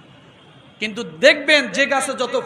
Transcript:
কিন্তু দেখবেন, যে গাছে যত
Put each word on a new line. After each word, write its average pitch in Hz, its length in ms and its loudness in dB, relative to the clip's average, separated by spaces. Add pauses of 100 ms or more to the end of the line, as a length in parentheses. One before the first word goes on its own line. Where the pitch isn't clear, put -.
(800)
কিন্তু 214 240 -6
দেখবেন, 277 640 2
যে 262 180 0
গাছে 269 280 -2
যত 240 320 -4